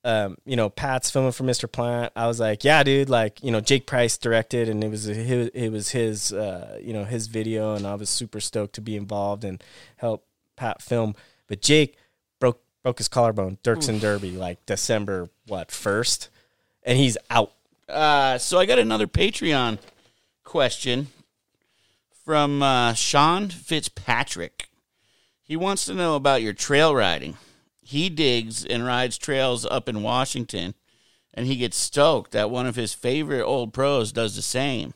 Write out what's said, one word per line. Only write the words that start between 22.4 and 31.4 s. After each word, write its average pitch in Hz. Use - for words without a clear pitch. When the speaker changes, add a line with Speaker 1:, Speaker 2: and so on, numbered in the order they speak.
Speaker 2:
uh, 123
Sean 165
Fitzpatrick. -
He 156
wants 190
to 190
know 170
about 135
your 107
trail 147
riding. 82
He 160
digs 120
and 117
rides 123
trails 131
up -
in 107
Washington, 113
and 123